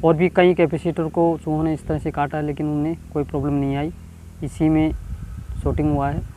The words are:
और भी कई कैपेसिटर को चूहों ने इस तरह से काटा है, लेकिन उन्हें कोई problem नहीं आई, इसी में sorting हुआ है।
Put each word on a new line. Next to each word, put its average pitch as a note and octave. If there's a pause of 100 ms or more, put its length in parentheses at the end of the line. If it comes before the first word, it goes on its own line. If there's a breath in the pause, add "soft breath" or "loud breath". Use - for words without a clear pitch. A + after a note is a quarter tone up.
और E3
भी F3
कई F3+
कैपेसिटर D#3+
को E3+
चूहों D#3
ने D#3+
इस D3
तरह D#3
से D#3+
काटा C#3+
है, D3+
लेकिन D3
उन्हें D3+ (140)
कोई D3
problem C#3+
नहीं C#3
आई, D3+ (500)
इसी D#3
में D#3 (720)
sorting D3
हुआ C#3
है। D3 (160)